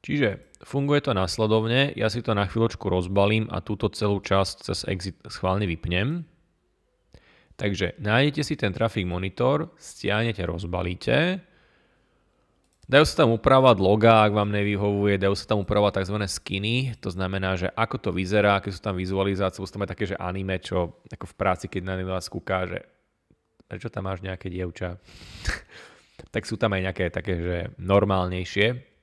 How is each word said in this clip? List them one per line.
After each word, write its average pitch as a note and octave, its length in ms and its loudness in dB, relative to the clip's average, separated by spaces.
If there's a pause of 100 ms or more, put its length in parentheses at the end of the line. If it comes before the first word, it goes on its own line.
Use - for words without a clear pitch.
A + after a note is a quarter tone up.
Čiže C3+ 560 -2
funguje C#3+ 400 0
to A#2 160 0
následovne, A2+ 800 2
ja G#2+ 160 0
si A#2+ 80 -4
to A2+ 160 0
na G2+ 80 2
chvíľočku A2+ 420 -2
rozbalím G2 640 2
a - 100 -4
túto G2 300 -4
celú G2+ 320 -2
časť G2 400 2
cez - 240 -6
exit F#2 400 -6
schválne F#2+ 400 -2
vypnem. F#2+ 580 -2 (1300)
Takže F#2+ 400 -4
nájdete C3+ 480 0
si - 80 -6
ten B2+ 160 -2
Traffic G2 400 -2
Monitor, B2 720 -2
stiahnete, G#2+ 640 -2
rozbalíte. F2+ 960 -2 (1400)
Dajú C3+ 160 6
sa D#3 240 4
tam A2+ 80 6
upravovať C3 480 6
logá, G#2+ 480 8
ak G#2 80 2
vám G#2 160 0
nevyhovuje, G2+ 640 2
dajú G2 160 2
sa - 160 -6
tam G2+ 160 0
upravovať G2+ 400 2
tzv. G2+ 160 -4
skiny, A2 800 -4
to - 80 -6
znamená, F#2+ 480 -2
že F2+ 160 -2
ako A2+ 240 -2
to G2+ 160 -4
vyzerá, G2 480 2
aké G2+ 80 -6
sú F#2+ 80 -8
tam G2+ 160 -4
vizualizácie, F#2+ 640 -2
sú F#2+ 160 -10
tam G2+ 160 -6
aj - 80 -10
také, G2 160 -4
že - 80 -8
anime, F#2+ 400 -4
čo F2+ 480 -4
ako - 160 -12
v - 80 -20
práci, F#2 320 0
keď - 160 -6
na F#2 240 -6
vás F#2 240 -6
kúká, F#2 400 -4
že F2+ 160 -8 (800)
prečo - 240 -10
tam G2 160 -8
máš F#2+ 160 -6
nejaké F#2 320 -8
dievča, F2+ 480 -6 (560)
<laughs> - 760 -20
tak A2 120 -4
sú - 160 -6
tam G#2 160 2
aj F#2 80 0
nejaké F#2 240 -2
také, F2+ 320 -4
že F2 160 -2 (240)
normálnejšie G2 1200 2